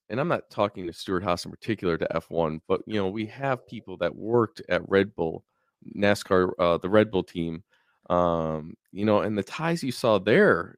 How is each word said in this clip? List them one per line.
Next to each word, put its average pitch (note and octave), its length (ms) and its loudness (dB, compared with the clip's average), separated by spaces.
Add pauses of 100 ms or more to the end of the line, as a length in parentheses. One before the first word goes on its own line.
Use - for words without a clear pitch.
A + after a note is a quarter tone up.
And A2+ 120 -4
I'm E3 80 -2
not C#3 220 -4
talking G2+ 360 -4
to - 60 -8
Stewart-Haas F#2 520 -2
in F2 60 -12
particular F2 480 -4
to - 180 -2
F - 140 -8
one, D#2+ 380 -2
but, F#2 180 -2
you G#2+ 80 -6
know, G2 140 -2
we G#2+ 180 -6
have B2+ 400 -6
people F#2+ 320 -14
that E2+ 160 -2
worked A2+ 540 0
at F2 200 -2
Red G2 280 2
Bull, E2 280 -4 (520)
nascar, G2 640 2
uh, F2 180 4
the F2+ 120 -6
Red G#2+ 200 6
Bull F#2 140 0
team, E2 400 -6 (460)
um, E2 640 0 (180)
you G2 120 -6
know, G#2 160 4
and G#2 160 -2
the G2 60 0
ties E3 400 -6
you C3 100 -4
saw A2 260 2
there G#2+ 600 2